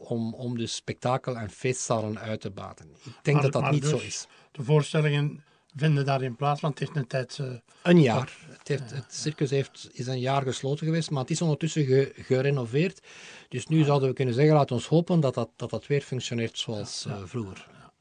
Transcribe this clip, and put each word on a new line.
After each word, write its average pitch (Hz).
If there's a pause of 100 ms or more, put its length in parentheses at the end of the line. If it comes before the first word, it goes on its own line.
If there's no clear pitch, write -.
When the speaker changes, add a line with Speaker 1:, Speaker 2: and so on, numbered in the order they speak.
Speaker 1:
om, 113
om 123
dus 113
spektakel- 127
en 107
feestzalen 110
uit 110
te 107
baten. 98 (180)
Ik 123
denk 147
Speaker 2:
Maar, 143
Speaker 1:
dat 135
dat 123
Speaker 2:
maar 135
Speaker 1:
niet 139
zo 147
Speaker 2:
dus -
Speaker 1:
is. - (260)
Speaker 2:
de 147
voorstellingen 147 (320)
vinden 143
daarin 131
plaats, 147
want 151
het 143
heeft 147
een 127
tijd, 131
eh, 127 (280)
Speaker 1:
Een 175
jaar. 123 (100)
Speaker 2:
dat -
Speaker 1:
Het -
heeft, 131
Speaker 2:
Ja, 131
Speaker 1:
het 131
Speaker 2:
ja. -
Speaker 1:
circus 147
heeft, 139
is 120
een 127
jaar 135
gesloten 135
geweest, 160
maar 139
het 127
is 165
ondertussen 156
ge-, 135
gerenoveerd. 135 (420)
Dus -
nu 160
Speaker 2:
Ja. 151
Speaker 1:
zouden 139
we 123
kunnen 127
zeggen: 151
"Laat 143
ons 117
hopen 170
dat 131
dat, 117
dat, 120
dat 107
weer 143
functioneert 117
zoals, 104
Speaker 2:
Ja, 104
ja. 101
Speaker 1:
eh, 95
vroeger." 98
Speaker 2:
Ja, -